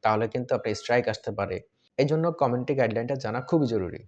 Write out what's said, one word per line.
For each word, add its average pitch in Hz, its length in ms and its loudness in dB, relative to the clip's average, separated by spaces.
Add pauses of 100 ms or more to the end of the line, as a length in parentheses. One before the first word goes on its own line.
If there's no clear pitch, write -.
তাহলে 110 260 2
কিন্তু 123 260 -2
আপনার 110 200 -2
স্ট্রাইক 120 340 0
আসতে 110 220 -4
পারে। 98 300 -4 (360)
এই - 80 4
জন্য 160 280 2
কমিউনিটি 127 420 0
গাইডলাইনটা 120 400 0
জানা 120 260 -4
খুবই 147 260 2
জরুরি। 92 420 -2